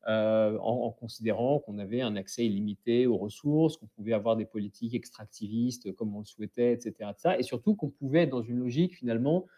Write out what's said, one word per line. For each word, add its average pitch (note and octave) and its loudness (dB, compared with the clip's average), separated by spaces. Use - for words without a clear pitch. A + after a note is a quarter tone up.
euh, A2 4
en, A#2 0
en A2 -2
considérant A2+ 0
qu'on G#2 -6
avait G#2 -4
un G#2+ -2
accès A#2 -4
illimité G#2+ 2
aux A2 2
ressources, D3 0
qu'on G#2+ -20
pouvait A2 -4
avoir A2+ 2
des G#2+ -2
politiques A2 -6
extractivistes A#2 -6
comme G#2+ -6
on G#2+ -10
le G#2+ -12
souhaitait, A#2+ -2
et A#2 -6
cetera, G#2 -10
et G2+ -12
cetera. F3+ 2
Et C3 -2
surtout D#3+ 0
qu'on D3 -4
pouvait C#3+ 2
être D3 2
dans B2+ -2
une A#2+ -4
logique, C3 0
finalement, B2+ 0